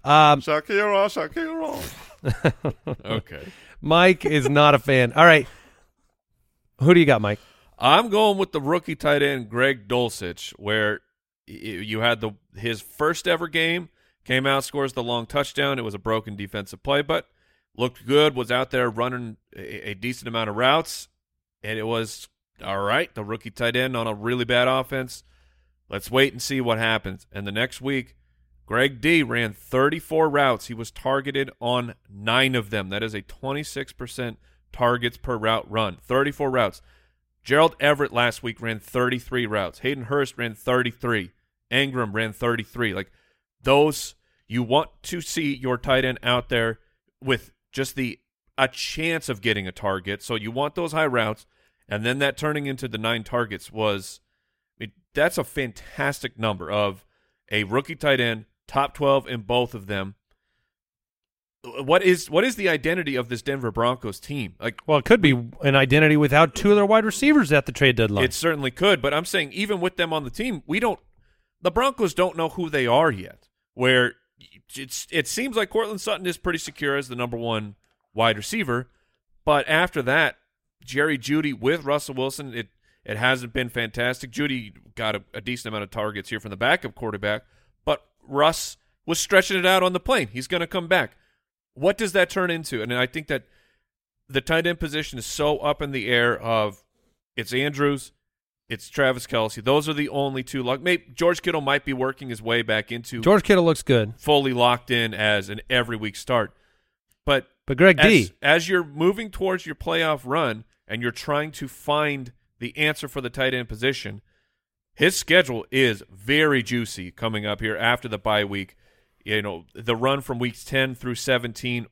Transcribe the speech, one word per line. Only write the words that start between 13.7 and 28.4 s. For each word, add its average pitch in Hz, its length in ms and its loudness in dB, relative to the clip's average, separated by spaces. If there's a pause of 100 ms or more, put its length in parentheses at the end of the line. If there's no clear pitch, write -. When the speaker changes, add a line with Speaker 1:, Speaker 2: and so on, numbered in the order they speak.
Speaker 3:
came 131 200 -2
out, 139 200 0
scores 139 260 -4
the 123 120 -6
long 117 240 -4
touchdown. 139 520 -2
It 117 40 -6
was 107 100 -6
a 101 60 -10
broken 110 360 -4
defensive 98 480 -10
play, 143 180 0
but 160 280 -4 (480)
looked 120 280 -4
good, 147 300 4
was 120 160 -4
out 127 200 -2
there 123 180 0
running 120 480 -6 (180)
a, 101 360 -12
a - 20 -8
decent 120 340 -8
amount 113 220 -2
of 104 80 -6
routes, 139 500 0 (560)
and 110 160 -6
it 107 40 -4
was, 113 440 -4 (340)
all 98 200 -4
right, 120 340 0
the 107 80 -8
rookie 107 280 -10
tight 120 260 -2
end 127 180 -2
on 117 120 -4
a 110 60 -4
really 117 300 -4
bad 123 240 2
offense. 131 560 -4 (640)
Let's 101 240 -10
wait 131 220 4
and 120 80 -14
see 135 180 -4
what 117 200 0
happens. 110 520 -2
And 101 160 -10
the 98 60 -8
next 117 260 -4
week, 131 380 -6 (480)